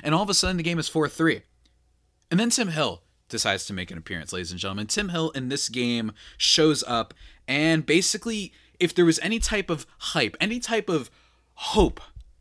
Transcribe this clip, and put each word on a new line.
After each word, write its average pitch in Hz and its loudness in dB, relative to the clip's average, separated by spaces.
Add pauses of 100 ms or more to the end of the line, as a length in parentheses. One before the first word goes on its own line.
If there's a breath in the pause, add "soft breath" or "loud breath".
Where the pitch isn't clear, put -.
And 151 0
all 185 4
of 202 -4
a 190 2
sudden, 185 2
the 170 -2
game 170 0
is 143 -4
four 156 0
three. 151 0 (880)
And 170 2
then 233 2
Tim 226 0
Hill 139 -2 (260)
decides 104 -2
to 104 -8
make 90 -8
an 87 -12
appearance, 80 -10
ladies 90 -6
and 90 -8
gentlemen. 98 -6
Tim 202 -2
Hill 165 -2
in 131 -6
this 139 -4
game 117 -2 (260 loud breath)
shows 156 4
up 117 -2 (340 loud breath)
and 156 2
basically, 196 0 (280 soft breath)
if 175 2
there 175 6
was 165 6
any 214 0
type 202 0
of 156 -2 (120 soft breath)
hype, - -2
any 240 0
type 220 -2
of 151 0 (440 soft breath)
hope - 2 (400)